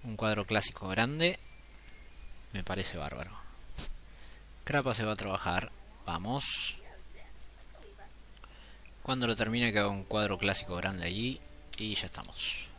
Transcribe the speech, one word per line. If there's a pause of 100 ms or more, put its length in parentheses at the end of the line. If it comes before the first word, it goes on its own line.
un
cuadro
clásico
grande. (1120)
Me
parece
bárbaro. (1300)
Crapa
se
va
a
trabajar. (360)
Vamos. (2250)
Cuando
lo
termine
que
haga
un
cuadro
clásico
grande
allí. (360)
Y
ya
estamos. (100)